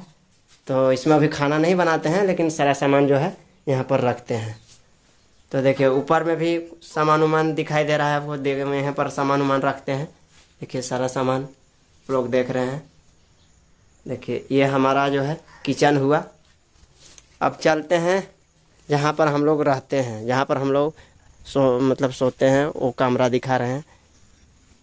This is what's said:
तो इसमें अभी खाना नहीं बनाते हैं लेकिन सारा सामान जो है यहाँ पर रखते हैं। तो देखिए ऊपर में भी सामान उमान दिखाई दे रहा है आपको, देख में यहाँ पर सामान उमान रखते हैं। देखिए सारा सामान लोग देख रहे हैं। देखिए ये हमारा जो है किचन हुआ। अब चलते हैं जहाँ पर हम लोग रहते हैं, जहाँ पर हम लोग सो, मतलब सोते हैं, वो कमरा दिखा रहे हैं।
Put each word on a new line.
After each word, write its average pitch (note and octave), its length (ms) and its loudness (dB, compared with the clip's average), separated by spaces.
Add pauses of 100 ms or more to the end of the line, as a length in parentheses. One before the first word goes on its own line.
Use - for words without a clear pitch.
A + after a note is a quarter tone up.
(680)
तो C3 240 2
इसमें D3+ 240 2
अभी D3+ 120 4
खाना D3 300 0
नहीं E3+ 180 2
बनाते E3 340 0
हैं F#3+ 160 2
लेकिन E3+ 240 0
सारा C#3+ 240 0
सामान C#3+ 340 2
जो C#3 80 4
है D3 220 -2 (300)
यहाँ C3 160 0
पर C3 160 0
रखते A#2+ 340 -2
हैं। A2 260 -8 (920)
तो C3+ 100 0
देखिए C3+ 260 2
ऊपर C#3+ 360 2
में E3 140 0
भी E3+ 200 0 (260)
सामान D#3 400 2
उमान D#3 300 2
दिखाई D3+ 300 -2
दे D3 140 0
रहा D3 120 0
है D3 60 0
आपको, D3 220 -4
देख C#3 280 -4
में C#3 160 -2
यहाँ C#3+ 120 -4
पर C#3+ 160 -2
सामान C#3 320 0
उमान C#3 200 0
रखते C#3 300 -4
हैं। C#3 160 -4 (540)
देखिए C3+ 200 -8
सारा B2+ 260 -4
सामान C3 400 -2 (640)
लोग B2+ 200 -2
देख B2 200 0
रहे B2+ 160 -2
हैं। C#3 240 -10 (1160)
देखिए B2 460 -8
ये C#3 120 4
हमारा C#3 460 0
जो C#3 120 -2
है D3+ 180 -4 (260)
किचन D3 320 2
हुआ। C#3+ 260 0 (1160)
अब C#3 200 -2
चलते D#3 340 0
हैं F3+ 400 -2 (540)
जहाँ D3 240 2
पर D#3 140 2
हम C#3+ 180 2
लोग D3+ 160 2
रहते C#3 380 0
हैं, A2+ 260 -4
जहाँ B2+ 200 0
पर D3 120 -2
हम C#3 140 -2
लोग C#3+ 220 0 (520)
सो, C3 340 2
मतलब C3 320 0
सोते C3 340 -2
हैं, C3+ 200 4
वो C3+ 260 -4
कमरा B2+ 380 0
दिखा B2+ 280 0
रहे B2 120 -2
हैं। C#3 140 -6 (1000)